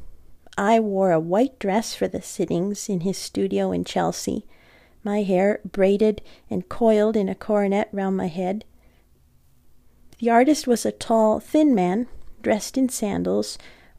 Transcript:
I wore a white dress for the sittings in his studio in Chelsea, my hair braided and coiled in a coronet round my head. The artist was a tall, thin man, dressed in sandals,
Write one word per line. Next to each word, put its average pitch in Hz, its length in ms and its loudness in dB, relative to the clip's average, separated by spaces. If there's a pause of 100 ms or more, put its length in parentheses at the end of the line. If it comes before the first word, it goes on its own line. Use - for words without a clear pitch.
(580)
I 214 220 4
wore 190 320 0
a 160 80 4
white 190 400 0
dress 202 360 -2
for 190 120 -2
the 185 140 -8
sittings 185 680 -4
in 185 140 -2
his 185 160 -2
studio 196 540 -2
in 175 140 -2
Chelsea, 185 600 -4 (580)
my 208 200 -2
hair 196 460 2
braided 202 520 2 (280)
and 185 200 -6
coiled 220 460 2
in 196 140 0
a 190 60 -6
coronet 202 560 0
round 190 260 -2
my 185 100 -2
head. 185 380 -6 (1500)
The 233 100 0
artist 262 380 4
was 240 180 2
a 214 60 -2
tall, 220 480 2
thin 302 360 4
man, 190 320 2 (340)
dressed - 360 -2
in 262 120 2
sandals, 196 680 -4 (420)